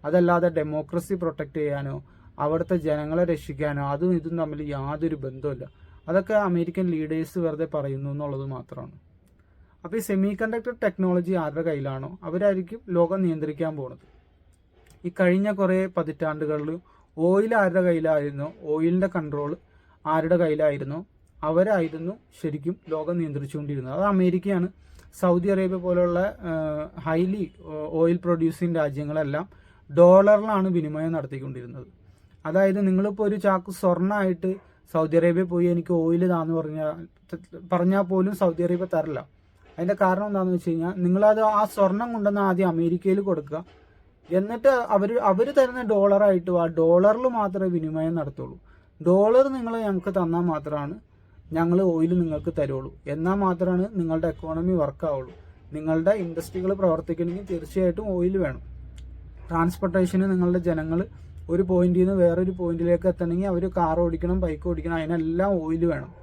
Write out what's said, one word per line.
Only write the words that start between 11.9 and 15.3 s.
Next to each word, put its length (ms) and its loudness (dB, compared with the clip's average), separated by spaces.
അവരായിരിക്കും 680 -2
ലോകം 340 2
നിയന്ത്രിക്കാൻ 540 -2
പോണത്. 300 -14
ഈ 60 -4
കഴിഞ്ഞ 320 4